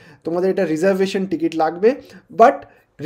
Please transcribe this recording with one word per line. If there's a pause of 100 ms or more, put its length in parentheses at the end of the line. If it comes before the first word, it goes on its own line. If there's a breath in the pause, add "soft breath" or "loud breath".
(240 soft breath)
তোমাদের
এটা
রিজার্ভেশন
টিকিট
লাগবে, (440 loud breath)
but (480 soft breath)